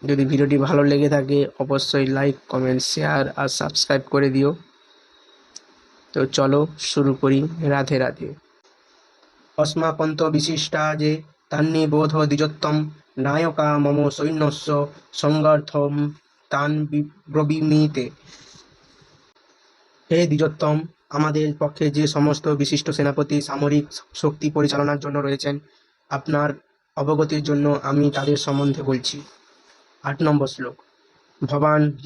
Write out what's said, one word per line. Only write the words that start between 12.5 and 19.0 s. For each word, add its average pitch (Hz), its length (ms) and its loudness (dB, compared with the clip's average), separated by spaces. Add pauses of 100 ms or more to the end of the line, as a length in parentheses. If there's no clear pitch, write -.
নায়কা 151 600 0
মম 143 320 2
সৈন্যস্য 147 800 -2 (240)
সংগার্থম 147 960 0 (400)
তান 147 360 -2
বি-, 147 240 -4 (180)
ব্রবীমিতে।" 151 800 0 (2000)